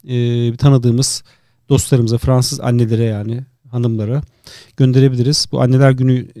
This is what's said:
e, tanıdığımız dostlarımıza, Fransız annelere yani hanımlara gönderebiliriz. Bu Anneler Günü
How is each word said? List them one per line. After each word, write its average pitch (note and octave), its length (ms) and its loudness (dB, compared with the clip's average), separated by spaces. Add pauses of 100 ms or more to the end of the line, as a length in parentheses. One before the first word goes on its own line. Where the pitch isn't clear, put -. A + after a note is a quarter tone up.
e, A#2+ 480 -2
tanıdığımız B2 680 2 (460)
dostlarımıza, A#2+ 480 0
Fransız B2+ 420 0
annelere A#2 440 0
yani A2 400 -6 (280)
hanımlara A#2 500 -4 (560)
gönderebiliriz. C3 720 2
Bu B2+ 100 -2
Anneler C3 300 4
Günü B2+ 360 0 (120)